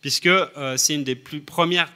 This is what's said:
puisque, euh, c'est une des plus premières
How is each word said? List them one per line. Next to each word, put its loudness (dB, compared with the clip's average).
puisque, -2
euh, 0
c'est 2
une -2
des -2
plus -10
premières 0